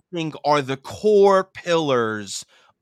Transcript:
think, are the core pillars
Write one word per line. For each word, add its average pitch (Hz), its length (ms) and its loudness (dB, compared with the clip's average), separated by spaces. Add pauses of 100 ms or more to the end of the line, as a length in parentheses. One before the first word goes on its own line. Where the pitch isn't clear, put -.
(140)
think, 160 200 -8 (100)
are 147 180 2
the 131 140 -6
core 196 760 2
pillars 120 960 -4 (360)